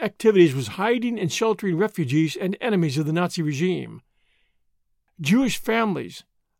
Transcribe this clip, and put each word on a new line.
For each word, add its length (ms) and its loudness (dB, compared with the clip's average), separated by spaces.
activities 540 4
was 140 -4
hiding 500 -2
and 120 -2
sheltering 460 -2
refugees 580 0
and 240 -4
enemies 380 0
of 80 0
the 80 -2
Nazi 300 -2
regime. 580 -4
Jewish 360 2
families, 640 -4